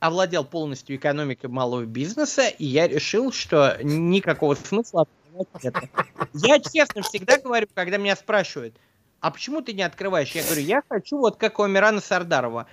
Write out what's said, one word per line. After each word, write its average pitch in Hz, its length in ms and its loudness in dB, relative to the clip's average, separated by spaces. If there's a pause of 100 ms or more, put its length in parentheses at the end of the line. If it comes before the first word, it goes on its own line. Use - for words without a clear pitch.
овладел 170 440 0
полностью 143 520 -6
экономикой 143 500 -2
малого 123 400 -2
бизнеса, 202 600 -2
и 151 180 -6
я 147 220 4
решил, 208 440 0
что 139 500 2
никакого 160 720 2
смысла 190 480 0
открывать 175 460 -8 (140)
нет. 127 120 -4 (600)
Я 233 260 4
честно 277 420 0
всегда 208 360 2
говорю, 240 340 0
когда 180 240 -2
меня 202 200 0
спрашивают: 156 580 -2 (460)
«А 160 100 -2
почему 285 320 -6
ты 247 100 -8
не 196 100 -4
открываешь?» 175 500 -2
Я 165 100 -4
говорю: 156 180 -2
«Я 202 260 2
хочу 247 300 -6
вот 240 220 2
как 214 200 -2
у 214 40 4
Амирана 202 400 4
Сардарова». 135 720 -2